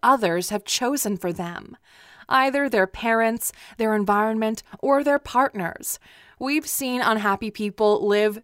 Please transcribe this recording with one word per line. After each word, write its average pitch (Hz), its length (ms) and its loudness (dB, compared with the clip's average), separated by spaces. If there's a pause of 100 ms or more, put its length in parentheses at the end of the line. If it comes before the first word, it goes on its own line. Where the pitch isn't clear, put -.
others 208 500 2
have 208 140 -4
chosen 247 520 -2
for 175 160 -4
them. 175 440 -10 (540)
Either 269 380 2
their 202 180 2
parents, 226 680 0 (260)
their 220 160 2
environment, 220 680 0 (180)
or 277 220 2
their 285 160 2
partners. - 800 -2 (400)
We've 294 280 -2
seen 247 340 -2
unhappy 214 500 0
people 208 560 0
live 208 380 2